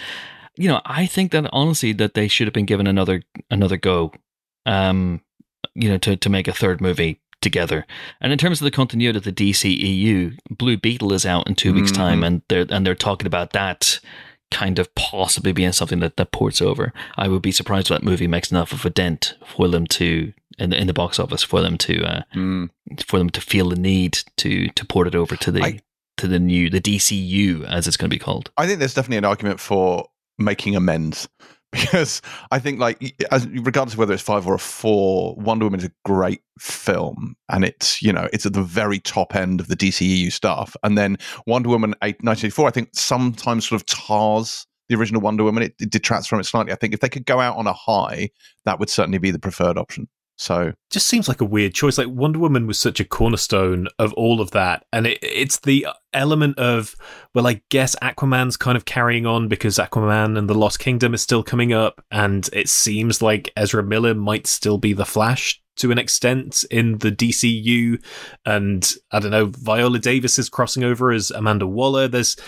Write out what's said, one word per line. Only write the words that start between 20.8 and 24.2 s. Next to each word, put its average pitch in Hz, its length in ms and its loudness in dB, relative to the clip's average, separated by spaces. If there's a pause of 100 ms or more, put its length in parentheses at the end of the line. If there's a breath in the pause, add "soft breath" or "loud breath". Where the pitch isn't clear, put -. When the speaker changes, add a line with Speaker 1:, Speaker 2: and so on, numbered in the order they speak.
Speaker 1:
the 90 60 0
box 87 260 -2
office - 240 -2
for 87 180 0
them 85 180 0
to, 82 260 0
uh, 82 160 -4 (140)
Speaker 2:
Mm. 92 340 -4 (380)
Speaker 1:
for 101 100 0
them 87 140 2
to - 100 -6
feel 92 280 0
the 87 60 -2
need 92 440 0 (180)